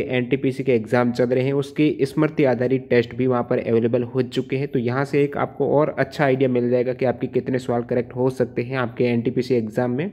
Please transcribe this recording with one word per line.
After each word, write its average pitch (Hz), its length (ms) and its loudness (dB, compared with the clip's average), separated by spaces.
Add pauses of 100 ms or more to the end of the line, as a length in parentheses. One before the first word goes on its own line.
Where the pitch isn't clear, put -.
एनटीपीसी 131 540 0
के 131 80 2
एग्जाम 120 400 2
चल 123 140 2
रहे 127 180 2
हैं 135 100 0
उसकी 143 480 0
स्मृति 151 420 0
आधारित 127 460 2
टेस्ट 120 260 2
भी 127 120 0
वहाँ 123 220 2
पर 123 100 2
अवेलेबल 117 440 2
हो 123 180 -2
चुके 127 360 -4
हैं। 139 100 -4
तो 139 120 -2
यहाँ 123 260 -2
से 143 180 2
एक 143 140 -2
आपको 131 300 -2
और 139 320 2
अच्छा 139 260 0
आइडिया 131 240 2
मिल 123 200 0
जाएगा 123 240 0
कि 127 120 -4
आपके 123 220 -2
कितने 127 320 -2
सवाल 120 240 -2
करेक्ट 123 320 -2
हो 127 140 2
सकते 123 320 -2
हैं 127 160 -4
आपके 123 260 0
एनटीपीसी 120 520 0
एग्जाम 120 360 0
में। 156 220 -4